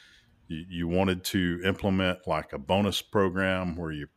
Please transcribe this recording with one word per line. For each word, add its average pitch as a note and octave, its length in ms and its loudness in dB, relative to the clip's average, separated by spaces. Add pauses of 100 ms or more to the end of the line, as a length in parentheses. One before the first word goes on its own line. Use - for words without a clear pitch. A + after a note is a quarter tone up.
(500)
You, E2 180 -6
you E2+ 220 -4
wanted F#2 360 2
to F2 380 0
implement, F#2+ 640 0
like, D#2 240 -2
a D2 80 -6
bonus F#2 420 2
program F#2 760 0
where E2 160 -6
your D2 240 -8